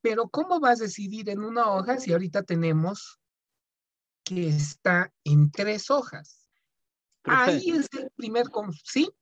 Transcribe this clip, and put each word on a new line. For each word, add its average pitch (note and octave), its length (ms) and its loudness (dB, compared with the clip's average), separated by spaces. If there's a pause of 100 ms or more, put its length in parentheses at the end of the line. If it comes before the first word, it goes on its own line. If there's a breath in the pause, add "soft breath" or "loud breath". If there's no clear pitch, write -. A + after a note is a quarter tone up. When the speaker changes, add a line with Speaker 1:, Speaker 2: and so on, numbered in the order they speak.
Speaker 1:
Pero A3+ 260 0
¿cómo E4+ 320 0
vas A#3+ 200 4
a A3+ 40 -2
decidir G3+ 460 -8
en G3+ 100 -4
una A3+ 300 0
hoja G3+ 280 0
si B3+ 140 -2
ahorita F3+ 300 0
tenemos E3 760 -2 (1040)
que F3 240 -4
está D3+ 640 0 (120)
en D3 260 6
tres G#3 400 -4
hojas? - 580 -4 (760)
Speaker 2:
Profe. B3 280 4
Speaker 1:
Ahí F4+ 200 0
es D#4 180 0 (100)
el C4 160 -10
primer A#3+ 360 -2
conf-, G3 340 -8
¿sí? F4 260 0 (120)